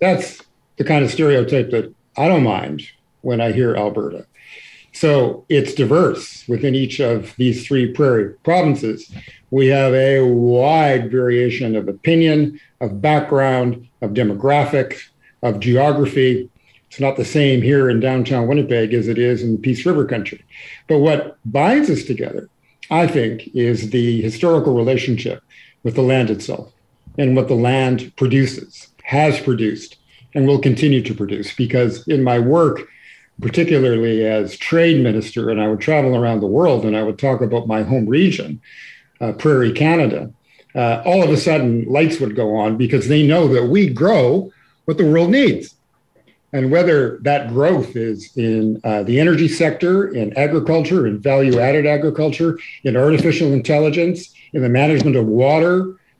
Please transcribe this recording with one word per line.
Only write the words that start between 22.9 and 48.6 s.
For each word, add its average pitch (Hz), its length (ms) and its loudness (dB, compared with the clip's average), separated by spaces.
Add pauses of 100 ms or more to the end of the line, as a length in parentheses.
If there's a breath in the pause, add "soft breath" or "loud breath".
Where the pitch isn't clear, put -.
I 160 160 2
think, 117 480 -2
is 117 360 -2
the 120 320 0
historical 135 520 0
relationship 120 680 -2 (400 soft breath)
with 113 120 -4
the 135 80 0
land 127 280 2
itself - 420 -8 (460)
and 131 180 2
what 131 120 0
the 135 60 2
land 127 640 0
produces, - 720 -2 (140)
has 147 380 0
produced, 113 580 -4 (360 soft breath)
and 135 120 2
will 139 120 4
continue 135 440 2
to 113 120 -6
produce. 101 400 -8
Because 123 540 -2
in 139 160 0
my 123 140 2
work, 143 500 2 (520 loud breath)
particularly 117 840 0
as 107 320 -2
trade 165 460 2
minister, 113 480 -2
and 107 100 -2
I 107 80 0
would 107 120 -2
travel 139 360 0
around 117 240 0
the 104 60 -2
world 120 400 2
and 107 100 0
I 110 60 -2
would 107 160 -6
talk 131 240 -2
about 117 240 -4
my 110 160 -2
home 117 240 -2
region, 147 560 0 (580 loud breath)
uh, 113 120 -4
Prairie 127 400 2
Canada, 156 600 0 (420 soft breath)
uh, 120 300 -2
all 185 180 2
of 165 60 2
a 151 80 2
sudden 123 480 0
lights 147 340 0
would 110 160 -4
go 107 220 -2
on 110 220 -2
because 123 300 0
they 151 180 4
know 160 220 4
that 123 180 2
we 175 240 2
grow 160 600 2 (360 loud breath)
what 156 100 -2
the 185 80 2
world 165 260 4
needs. 226 440 0 (800 soft breath)
And 131 160 0
whether 151 480 2
that 143 300 -2
growth 143 460 0
is 113 420 -8
in, 110 480 0